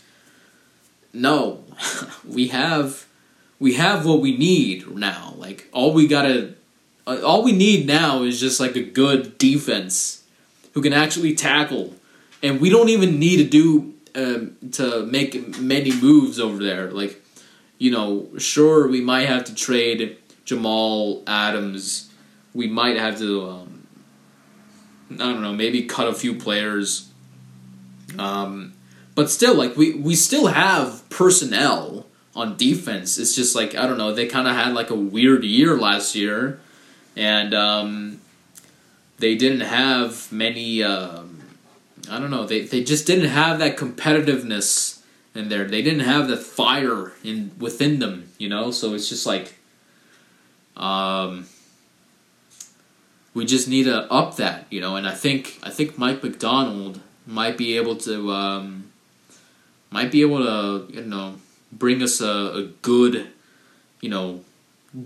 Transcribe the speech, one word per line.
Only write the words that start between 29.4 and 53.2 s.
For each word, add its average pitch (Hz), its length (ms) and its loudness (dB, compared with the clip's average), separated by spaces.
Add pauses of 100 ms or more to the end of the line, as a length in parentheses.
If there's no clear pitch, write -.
like, 123 220 2
we, 156 180 4
we 151 200 0
still 262 320 2
have 156 640 0
personnel 113 960 2 (280)
on 110 220 -6
defense. 120 640 -2
It's 113 160 -2
just, 120 200 0
like, 110 200 -2
I 127 120 -2
don't 127 120 -2
know, 107 160 -2
they 117 120 -2
kinda 127 280 0
had, 120 180 0
like, 117 160 -4
a 117 60 -4
weird 113 500 4
year 135 320 6
last 104 380 0
year. 107 460 -4 (560)
And, 107 360 0
um, 104 680 -2 (1000)
they 113 160 2
didn't 131 260 2
have 120 720 -2
many, 113 500 -4
um, 87 600 -6 (680)
I 110 80 -8
don't 139 120 -8
know, 117 160 -6
they, 110 160 -4
they 123 200 -4
just 151 240 -2
didn't 180 220 2
have 156 300 0
that 151 180 0
competitiveness 127 1200 -2 (340)
in 107 140 -8
there. 101 160 -2
They 107 180 -2
didn't 151 180 0
have 135 280 2
that 113 140 -4
fire 117 720 -2 (100)
in, 110 360 -8
within 131 400 0
them, 92 400 -6
you 104 100 -8
know? 110 220 -4
So 110 240 -4
it's 104 140 -6
just - 180 -8
like, 95 280 -6 (1200)
um, 95 720 -4 (1900)